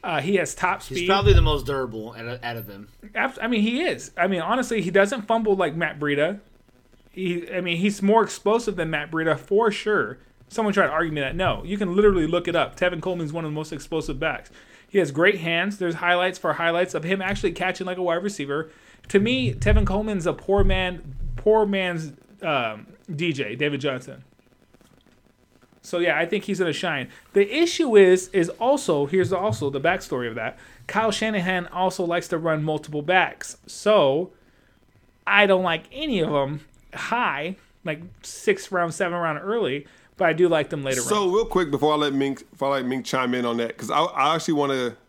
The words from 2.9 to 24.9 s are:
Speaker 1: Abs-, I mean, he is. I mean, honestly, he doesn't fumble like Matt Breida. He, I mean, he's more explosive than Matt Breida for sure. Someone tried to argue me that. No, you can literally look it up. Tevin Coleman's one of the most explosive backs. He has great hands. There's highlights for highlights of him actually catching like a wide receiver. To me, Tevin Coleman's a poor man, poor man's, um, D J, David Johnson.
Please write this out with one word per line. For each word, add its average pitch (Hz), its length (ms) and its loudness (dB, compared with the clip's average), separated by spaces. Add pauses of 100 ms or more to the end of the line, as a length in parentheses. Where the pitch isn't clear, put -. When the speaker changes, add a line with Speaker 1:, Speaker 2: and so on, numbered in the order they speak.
Speaker 1:
Abs-, 240 260 -4
I 220 60 -4
mean, 240 140 0
he 240 220 0
is. - 340 -4
I 180 100 2
mean, 185 140 -2
honestly, 226 400 -2
he 175 100 -4
doesn't 202 320 2
fumble 220 320 0
like 165 200 0
Matt 151 240 -4
Breida. 147 400 0 (720)
He, 175 400 -6
I 185 100 -4
mean, 170 160 -2
he's 202 240 0
more 208 220 6
explosive 214 540 0
than 160 120 -2
Matt 151 220 -4
Breida 160 260 0
for 208 340 2
sure. 160 460 -2 (320)
Someone 208 240 -2
tried 190 140 4
to 139 60 -2
argue 165 180 0
me 147 100 -4
that. 135 140 -4
No, 165 300 -2
you 196 120 -4
can 185 180 -2
literally 190 320 6
look 175 200 0
it 180 80 -2
up. 135 240 0
Tevin 180 220 0
Coleman's 170 320 -4
one 165 100 -6
of 151 80 -6
the 151 40 -6
most 151 180 -8
explosive 151 460 -6
backs. 151 300 -4 (380)
He 202 100 0
has 156 140 2
great 175 280 4
hands. 175 380 -2
There's 170 180 -2
highlights 180 420 0
for 160 160 -2
highlights 170 400 0
of 156 120 -4
him 190 160 0
actually 190 320 -2
catching 185 340 -4
like 180 100 -6
a 185 40 -6
wide 175 220 0
receiver. 156 460 -4 (400)
To 202 100 4
me, 247 340 0
Tevin 214 320 4
Coleman's 202 400 -2
a 160 80 0
poor 196 320 2
man, 185 500 0 (220)
poor 214 280 4
man's, 180 460 -2 (300)
um, 120 460 -2 (260)
D 165 200 -2
J, 120 220 -6
David 147 260 -2
Johnson. 131 420 -6 (1600)